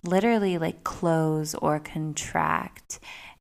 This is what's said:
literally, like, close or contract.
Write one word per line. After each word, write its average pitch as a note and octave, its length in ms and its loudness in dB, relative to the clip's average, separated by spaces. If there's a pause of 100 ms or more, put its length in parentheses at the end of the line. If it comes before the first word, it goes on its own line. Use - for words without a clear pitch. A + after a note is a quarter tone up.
literally, G3 540 2
like, E3 260 -4
close D#3 720 0
or D3+ 240 2
contract. - 1200 -4 (420)